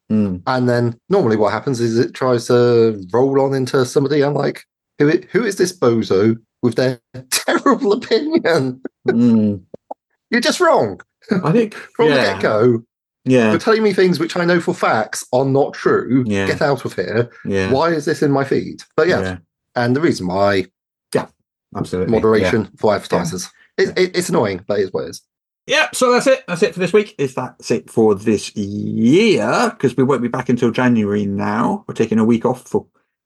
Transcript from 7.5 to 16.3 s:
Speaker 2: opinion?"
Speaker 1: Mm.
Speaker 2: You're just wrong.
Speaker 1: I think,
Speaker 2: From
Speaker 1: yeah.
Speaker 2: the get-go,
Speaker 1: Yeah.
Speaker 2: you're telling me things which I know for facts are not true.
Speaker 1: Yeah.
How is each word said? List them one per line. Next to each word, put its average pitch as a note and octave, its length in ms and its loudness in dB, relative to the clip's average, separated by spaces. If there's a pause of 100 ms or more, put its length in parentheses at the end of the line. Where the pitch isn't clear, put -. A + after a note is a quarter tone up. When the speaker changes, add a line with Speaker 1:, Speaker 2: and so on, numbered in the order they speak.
Speaker 2:
opinion?" E3 880 -2 (260)
Speaker 1:
Mm. A2+ 540 2 (680)
Speaker 2:
You're A#3+ 100 0
just D4 180 -2
wrong. G#3+ 400 2 (440)
Speaker 1:
I D3+ 80 0
think, G#3+ 220 0 (220)
Speaker 2:
From F#3+ 140 2
Speaker 1:
yeah. C#3+ 60 4
Speaker 2:
the B2+ 60 2 (120)
get-go, A2 500 2 (420)
Speaker 1:
Yeah. B2 260 4
Speaker 2:
you're G#2+ 80 2
telling A3 240 2
me G#3 100 2
things F#3 260 2
which - 160 -4
I F3 100 -2
know F3 140 2
for F3+ 140 -2
facts D#3 580 -2
are C3 140 2
not C3+ 300 2
true. B2+ 500 0
Speaker 1:
Yeah. G2 220 0